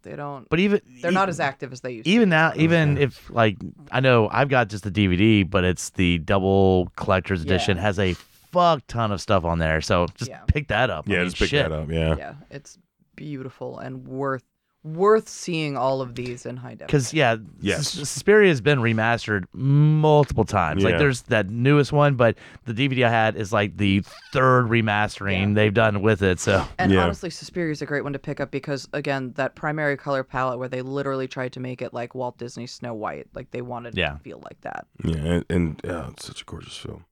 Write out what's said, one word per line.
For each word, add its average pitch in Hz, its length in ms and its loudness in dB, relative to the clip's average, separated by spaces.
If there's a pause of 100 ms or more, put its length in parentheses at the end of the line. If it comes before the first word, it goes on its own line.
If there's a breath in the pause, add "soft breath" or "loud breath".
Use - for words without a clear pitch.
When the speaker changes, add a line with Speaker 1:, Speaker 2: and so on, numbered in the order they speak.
Speaker 1:
they 139 120 -14
don't, 143 340 -14
Speaker 2:
But 160 100 0
even 202 200 2 (220)
Speaker 1:
they're 175 100 -2
Speaker 2:
e- - 20 2
Speaker 1:
not 190 140 2
as 170 140 -4
active 135 320 -6
as 123 80 -18
they 127 100 -8
used 120 160 -6
Speaker 2:
even 214 220 6
Speaker 1:
to 165 40 4
be. 160 40 4
Speaker 2:
now, 160 180 4
even 160 380 4
Speaker 3:
Okay. 143 100 2
Speaker 2:
if, - 260 -4
like, 110 280 2 (340)
I 120 80 0
know 123 320 4
I've 131 160 0
got 123 220 2
just 101 160 -10
the 101 60 -4
D 101 160 4
V 87 100 4
D, 107 260 6
but 90 220 0
it's - 240 -2
the 87 300 2
double 95 760 2
collector's 95 460 -2
edition, 90 340 0
Speaker 1:
Yeah. 85 80 -6
Speaker 2:
has 101 160 0
a 92 140 0
fuck 170 760 -2
ton 117 240 -4
of 95 80 -4
stuff 95 240 0
on 82 160 0
there. 80 220 0
So 87 340 0
just - 160 -10
Speaker 1:
Yeah. 65 160 -18
Speaker 2:
pick 147 220 -2
that 113 200 0
up. 82 200 -8
I - 20 0
Speaker 3:
Yeah, 92 60 0
Speaker 2:
mean, 90 100 0
Speaker 3:
just 87 120 -8
pick 92 100 0
Speaker 2:
shit. 139 180 0
Speaker 3:
that 78 100 -4
up. 78 140 -8
Yeah. 80 260 0
Speaker 1:
Yeah, 78 160 -12 (160)
it's - 280 -20 (400)
beautiful 131 640 -14
and 131 280 -14
worth, 131 360 -6 (380)
worth 202 460 2
seeing 156 480 -6
all 135 260 0
of 123 140 -8
these 123 300 -10
in 120 100 -10
high 127 180 -16
def. - 140 -16
Speaker 2:
'Cause, 143 260 0
yeah, 127 220 4 (240)
Speaker 3:
Yes. 101 300 -2
Speaker 2:
Sus-, 143 200 -8
Suspiria 202 380 4
has 143 140 2
been 143 180 2
remastered 113 720 0
multiple 147 960 4
times. 90 400 0
Like, 92 80 4
Speaker 3:
Yeah. 82 60 2
Speaker 2:
there's 135 240 2
that 107 260 0
newest 131 420 2
one, 143 240 4
but 117 220 4 (260 loud breath)
the 120 100 -8
D 127 140 0
V 131 80 -2
D 123 80 2
I 117 60 4
had 110 260 2
is, 101 160 -6
like, 104 240 0
the 98 300 2 (260)
third 127 380 4
remastering 104 800 0
Speaker 1:
Yeah. 104 60 2
Speaker 2:
they've 107 180 4
done 107 280 2
with 104 220 2
it. 92 160 2
So 95 260 0 (140)
Speaker 1:
And 135 140 4
Speaker 3:
Yeah. 95 100 6
Speaker 1:
honestly, 175 260 -2
Suspiria 156 440 -6
is 147 80 -8
a 147 40 -6
great 143 200 -4
one 143 80 -6
to 135 60 -8
pick 143 200 -10
up 139 120 -6
because, 139 420 -8
again, 135 420 -6
that 131 180 -4
primary 151 440 -4
color 135 260 -4
palette 127 360 -4
where 127 100 -8
they 127 120 -6
literally 135 460 -4
tried 127 260 -8
to 131 60 -14
make 127 220 -10
it - 120 -8
like 123 220 -8
Walt 123 220 -8
Disney's 120 340 -12
Snow 120 220 -12
White. 87 420 -8
Like, - 160 -16
they 123 100 -8
wanted 120 360 -10
Speaker 2:
Yeah. 78 160 -2
Speaker 1:
it 73 60 -14
to - 40 -20
feel - 220 -16
like - 160 -20
that. - 260 -12 (160)
Speaker 3:
Yeah, 82 140 -2
and, 82 320 -2
and, 85 360 -2
uh, 78 260 -8
it's - 140 -18
such - 180 -18
a - 20 -20
gorgeous - 320 -16
film. - 340 -16